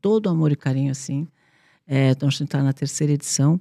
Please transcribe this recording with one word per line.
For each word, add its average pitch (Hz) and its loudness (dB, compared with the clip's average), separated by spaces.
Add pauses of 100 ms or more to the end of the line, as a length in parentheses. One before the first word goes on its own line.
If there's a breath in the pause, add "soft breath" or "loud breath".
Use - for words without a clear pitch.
todo 214 0
amor 160 2
e 143 2
carinho, 135 -2
assim. 139 -6 (600)
É, 135 2
então, 139 0
a 135 2
gente 139 -4
tá 139 -2
na 135 2
terceira 147 -2
edição. 147 0